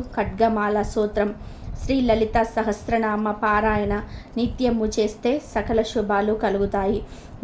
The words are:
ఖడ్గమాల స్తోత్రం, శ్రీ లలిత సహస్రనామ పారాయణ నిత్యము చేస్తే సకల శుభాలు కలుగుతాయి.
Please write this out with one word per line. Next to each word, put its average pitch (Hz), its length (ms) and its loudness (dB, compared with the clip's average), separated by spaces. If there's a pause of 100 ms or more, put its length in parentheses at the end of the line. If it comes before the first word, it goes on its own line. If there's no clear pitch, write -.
(160)
ఖడ్గమాల 208 680 2
స్తోత్రం, 208 480 0 (460)
శ్రీ - 260 0
లలిత 220 360 2 (100)
సహస్రనామ 214 880 0
పారాయణ 208 560 2 (420)
నిత్యము 233 500 0
చేస్తే 214 460 0 (140)
సకల 220 380 0
శుభాలు 208 500 2
కలుగుతాయి. 202 680 0 (440)